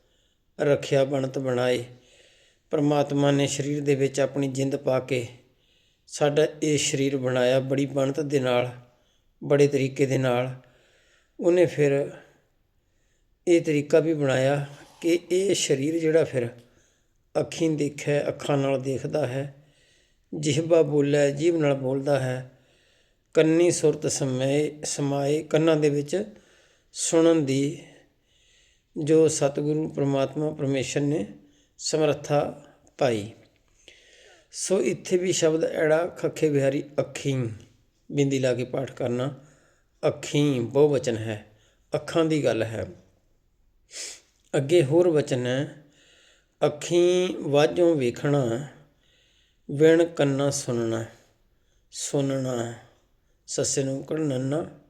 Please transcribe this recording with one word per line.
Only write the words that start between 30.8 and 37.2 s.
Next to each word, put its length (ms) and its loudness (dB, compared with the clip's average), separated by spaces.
ਨੇ 260 -2
ਸਮਰੱਥਾ 840 -2
ਪਾਈ। 340 0
ਸੋ 300 -2
ਇੱਥੇ 360 -2
ਵੀ 140 -2
ਸ਼ਬਦ 320 2
ਐੜਾ 420 0
ਖੱਖੇ 440 -2
ਬਿਹਾਰੀ 320 0
ਅੱਖੀਂ 480 -4